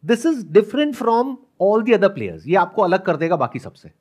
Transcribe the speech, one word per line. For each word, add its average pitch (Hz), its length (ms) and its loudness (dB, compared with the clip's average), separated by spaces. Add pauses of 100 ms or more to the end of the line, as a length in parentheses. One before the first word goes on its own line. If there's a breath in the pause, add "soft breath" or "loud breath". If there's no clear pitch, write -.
This 233 200 0
is 320 100 0
different 220 560 0
from 233 320 0 (380)
all 208 160 2
the 226 140 2
other 196 180 4
players। 92 360 -10
ये 160 80 0
आपको 185 280 2
अलग 185 200 2
कर 165 140 -2
देगा 165 200 -2
बाकी 127 220 -4
सबसे। - 320 -18 (100)